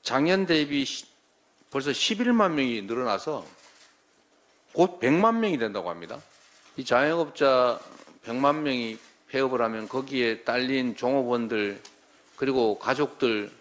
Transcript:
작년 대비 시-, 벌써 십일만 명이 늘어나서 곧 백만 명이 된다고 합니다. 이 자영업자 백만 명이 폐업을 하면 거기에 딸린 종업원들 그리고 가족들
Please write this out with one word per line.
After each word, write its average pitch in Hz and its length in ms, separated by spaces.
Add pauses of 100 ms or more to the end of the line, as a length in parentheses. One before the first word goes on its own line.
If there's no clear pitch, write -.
작년 170 440
대비 147 400
시-, - 200 (640)
벌써 139 220
십일만 214 640
명이 120 280
늘어나서 113 640 (1300)
곧 180 300
백만 202 400
명이 196 160
된다고 101 320
합니다. 85 280 (600)
이 131 80
자영업자 135 920 (460)
백만 139 400
명이 120 340 (300)
폐업을 131 340
하면 110 280
거기에 127 560
딸린 127 500
종업원들 120 840 (560)
그리고 123 420
가족들 120 800